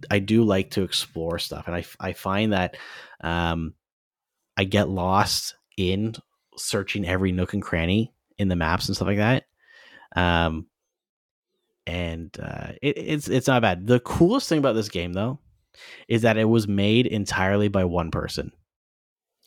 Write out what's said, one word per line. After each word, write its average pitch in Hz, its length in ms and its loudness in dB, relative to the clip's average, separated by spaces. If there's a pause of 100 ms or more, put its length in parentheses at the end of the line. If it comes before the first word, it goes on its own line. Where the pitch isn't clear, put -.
(120)
I 104 80 4
do 110 240 4
like 98 280 2
to 98 120 -2
explore 82 560 -6
stuff. 76 280 -10
And 87 80 -6
I 87 40 -4
f-, - 180 -12
I 92 140 -8
find 101 400 -2
that, 90 240 0 (460)
um, 85 520 -2 (840)
I 98 80 2
get 101 240 2
lost 92 640 0 (220)
in 98 380 -2 (420)
searching 98 500 -4
every 92 240 2
nook 90 220 -2
and 101 100 -4
cranny 90 500 0 (240)
in 101 120 0
the 90 80 0
maps 82 300 0
and 101 100 -4
stuff 87 100 -2
like 101 100 0
that. 113 280 2 (720)
Um, 85 520 2 (1200)
and, 82 500 -6
uh, - 440 -10
it, 143 160 0
it's, 156 320 -4
it's 120 180 2
not 127 140 4
bad. 95 260 0
The 123 140 6
coolest 220 480 2
thing 160 100 2
about 135 140 4
this 110 160 -2
game, 87 240 -4
though, 117 260 -2 (680)
is 113 160 2
that 110 140 4
it 110 80 4
was 113 220 4
made 104 400 4
entirely 101 600 0
by 98 180 2
one 85 260 -2
person. - 400 -6 (960)